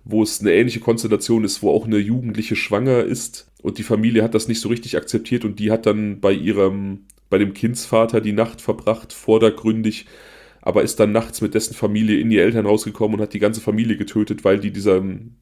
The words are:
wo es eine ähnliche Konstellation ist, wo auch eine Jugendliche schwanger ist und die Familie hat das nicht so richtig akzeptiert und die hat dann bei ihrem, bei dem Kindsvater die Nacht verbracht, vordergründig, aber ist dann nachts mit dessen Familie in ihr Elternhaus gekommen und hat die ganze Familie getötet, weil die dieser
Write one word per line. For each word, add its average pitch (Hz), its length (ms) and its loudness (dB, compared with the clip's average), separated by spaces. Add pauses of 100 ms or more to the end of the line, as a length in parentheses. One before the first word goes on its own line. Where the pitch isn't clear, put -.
wo 107 180 0
es - 180 -4
eine 98 120 2
ähnliche 117 280 2
Konstellation 113 640 0
ist, - 180 -4
wo 104 80 2
auch - 160 0
eine 107 120 2
Jugendliche 110 560 -4
schwanger 120 480 0
ist - 480 -8 (120)
und - 160 -6
die 110 40 -8
Familie 110 400 2
hat 113 120 0
das 107 140 -2
nicht 113 120 -2
so - 80 -4
richtig 117 280 -4
akzeptiert - 480 -2
und 104 140 -6
die 104 140 0
hat 113 140 0
dann 104 340 -2
bei 98 120 4
ihrem, 98 760 -2 (240)
bei 95 80 4
dem 98 160 0
Kindsvater 117 680 0
die 107 140 -2
Nacht 113 260 -2
verbracht, - 540 -4
vordergründig, 110 920 0 (540)
aber - 220 0
ist - 180 0
dann 107 120 4
nachts 113 280 -2
mit 104 140 -2
dessen - 200 -2
Familie 107 460 2
in 113 100 0
ihr 104 120 6
Elternhaus 104 420 2
gekommen 107 300 -2
und 101 60 -2
hat 104 120 -4
die 104 60 -4
ganze 104 240 0
Familie 110 340 0
getötet, 104 480 -2
weil 101 160 4
die 101 120 -4
dieser 95 300 2 (400)